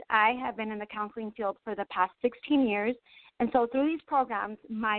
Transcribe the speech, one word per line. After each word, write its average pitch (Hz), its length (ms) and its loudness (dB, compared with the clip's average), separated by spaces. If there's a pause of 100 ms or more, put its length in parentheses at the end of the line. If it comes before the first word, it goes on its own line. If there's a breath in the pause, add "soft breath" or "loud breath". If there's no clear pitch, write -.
(100)
I 220 200 6 (100)
have 247 160 -6
been 220 160 -4
in 214 60 -6
the 208 80 -8
counseling 214 500 -8
field 202 260 -2
for 208 140 -8
the 196 80 -4
past 185 360 0
sixteen 269 460 2
years. 214 300 0 (420 loud breath)
And 240 140 2
so 240 180 4
through 269 160 2
these 320 220 -2
programs, 220 500 -2 (100)
my 214 300 -2